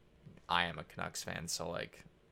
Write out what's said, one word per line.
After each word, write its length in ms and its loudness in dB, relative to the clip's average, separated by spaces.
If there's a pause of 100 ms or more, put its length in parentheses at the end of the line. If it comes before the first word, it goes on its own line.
(480)
I 160 8
am 140 0
a 60 -4
Canucks 400 -4
fan, 240 -2
so, 200 0
like, 360 -4 (280)